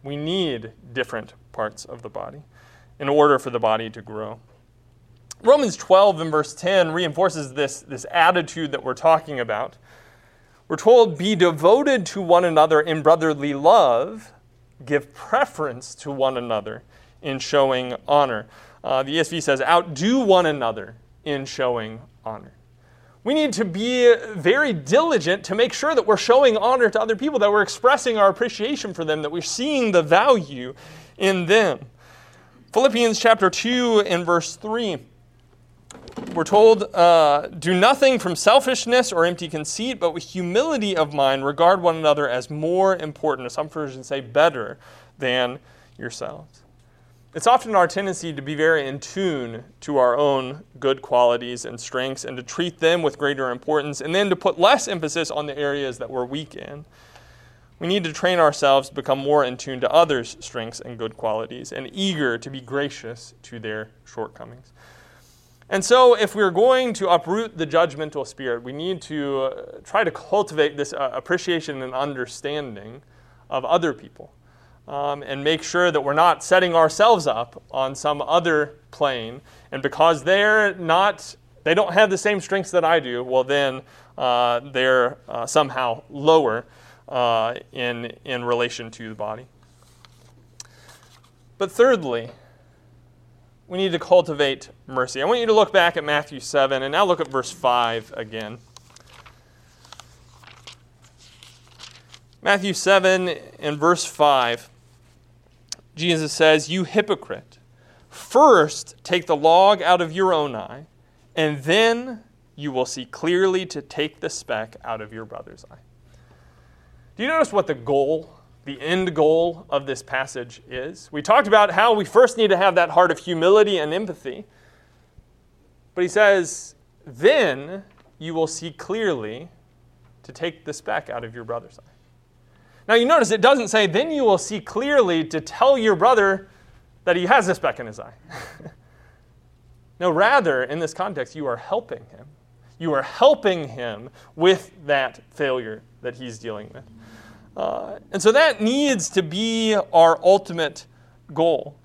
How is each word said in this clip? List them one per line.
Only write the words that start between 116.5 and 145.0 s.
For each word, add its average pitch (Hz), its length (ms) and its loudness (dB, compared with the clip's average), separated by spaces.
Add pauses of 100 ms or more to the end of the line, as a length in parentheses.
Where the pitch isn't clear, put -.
Do 208 60 -8
you 269 80 -2
notice 320 200 0
what 202 160 0
the 156 80 -4
goal, 139 600 -2 (320)
the 139 120 -14
end 175 360 -2
goal 165 560 0
of 139 160 -4
this 131 160 -8
passage 131 640 -8
is? 131 420 -12
We 147 120 -8
talked 214 260 2
about 208 220 4
how 214 240 2
we 208 100 -2
first 240 320 4
need 220 120 2
to 185 100 2
have 185 160 2
that 170 160 2
heart 175 200 4
of 151 100 -4
humility 190 580 2
and 151 160 -4
empathy. 185 500 -10 (1500)
But 180 80 -2
he 180 60 0
says, 196 680 0 (320)
"Then 165 800 0 (340)
you 160 160 -10
will 160 120 0
see 160 240 -10
clearly 156 800 -8 (760)
to - 60 -20
take 165 360 -8
the 151 80 -8
speck 190 340 -6
out 117 160 -10
of 113 100 -16
your 120 100 -16
brother's 120 340 -12
eye." - 40 -20 (1040)
Now 214 80 2
you 233 120 4
notice 269 240 4
it 214 100 0
doesn't 254 280 4
say, 214 180 2
"Then 233 240 -2
you 294 120 -2
will 202 160 4
see 208 220 -8
clearly 214 640 0
to 156 160 -4
tell 262 360 2
your 220 200 2
brother 196 520 2 (560)
that 175 120 2
he 180 100 -2
has 214 220 2
a - 60 0
speck 135 260 -4
in 117 60 -14
his 107 120 -16
eye." 117 140 -18 (480)
<laughs> 156 100 -18 (1300)
No, 175 120 0
rather, 175 520 2
in 139 160 -6
this 160 140 -4
context, 175 420 -8
you 151 120 -8
are 120 100 -4
helping 202 540 -8
him. 120 160 -20 (520)
You 165 140 -4
are 135 100 0
helping 190 640 2
him 117 420 -12 (260)
with 180 340 2 (140)
that 139 360 -2 (100)